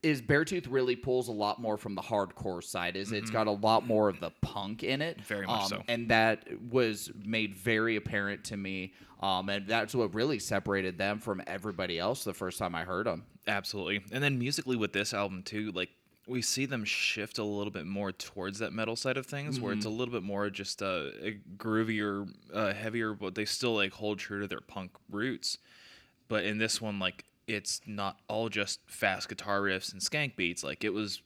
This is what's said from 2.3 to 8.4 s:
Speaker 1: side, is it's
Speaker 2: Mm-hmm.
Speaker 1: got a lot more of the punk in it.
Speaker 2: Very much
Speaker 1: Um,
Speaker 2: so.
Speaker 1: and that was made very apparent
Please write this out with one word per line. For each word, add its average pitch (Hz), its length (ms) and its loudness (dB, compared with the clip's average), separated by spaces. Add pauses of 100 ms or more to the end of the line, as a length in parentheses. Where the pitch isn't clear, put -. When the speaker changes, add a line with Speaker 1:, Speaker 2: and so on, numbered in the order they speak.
Speaker 1:
side, 90 320 -2
is 98 160 -4
it's 107 140 -2
Speaker 2:
Mm-hmm. 110 80 -6
Speaker 1:
got 110 160 4
a - 20 4
lot 110 340 6
more 107 240 6
of 90 120 0
the 85 100 -4 (120)
punk 104 420 -4
in 135 180 0
it. 165 200 -6
Speaker 2:
Very 101 220 -4
much 107 180 2
Speaker 1:
Um, 98 60 0
Speaker 2:
so. 98 200 -4
Speaker 1:
and 117 220 0
that 113 360 6 (240)
was 113 400 2 (140)
made 107 320 0
very 110 400 2
apparent 101 480 -2